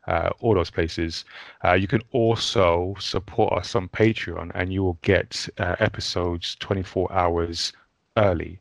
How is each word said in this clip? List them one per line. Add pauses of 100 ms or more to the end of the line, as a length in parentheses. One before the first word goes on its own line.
uh, (120)
all
those
places. (400)
Uh,
you
can (100)
also
support
us
on
Patreon,
and
you
will
get, (100)
uh,
episodes
twenty-four
hours (460)
early.